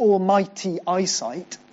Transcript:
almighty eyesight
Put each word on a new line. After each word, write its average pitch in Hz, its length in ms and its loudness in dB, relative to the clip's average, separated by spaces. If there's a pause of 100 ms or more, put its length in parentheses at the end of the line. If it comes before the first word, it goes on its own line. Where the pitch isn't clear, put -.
almighty 196 840 2
eyesight 175 680 -4 (160)